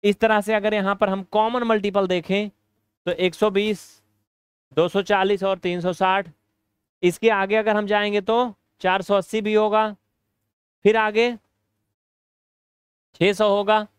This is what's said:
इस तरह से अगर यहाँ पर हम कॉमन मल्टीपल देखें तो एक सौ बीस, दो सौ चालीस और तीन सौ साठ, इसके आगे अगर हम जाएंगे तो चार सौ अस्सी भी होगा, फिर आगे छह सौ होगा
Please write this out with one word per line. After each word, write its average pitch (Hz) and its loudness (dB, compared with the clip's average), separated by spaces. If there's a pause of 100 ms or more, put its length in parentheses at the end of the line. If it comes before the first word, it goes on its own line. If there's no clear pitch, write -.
इस 208 0
तरह 214 2
से 214 -4
अगर 208 -2
यहाँ 196 -2
पर 196 0
हम 196 -4
कॉमन 233 0
मल्टीपल 202 0
देखें 185 -2 (560)
तो 180 -4
एक 175 -2
सौ 214 2
बीस, 202 -2 (920)
दो 165 2
सौ 196 -2
चालीस 196 0
और 190 -2
तीन 180 -4
सौ 180 -2
साठ, 190 0 (760)
इसके 180 2
आगे 196 -2
अगर 220 0
हम 208 -2
जाएंगे 208 0
तो 226 -2 (280)
चार 185 0
सौ 196 0
अस्सी 202 -2
भी 208 -2
होगा, 214 2 (920)
फिर 214 6
आगे 220 0 (1800)
छह 190 2
सौ 208 0
होगा 208 0 (140)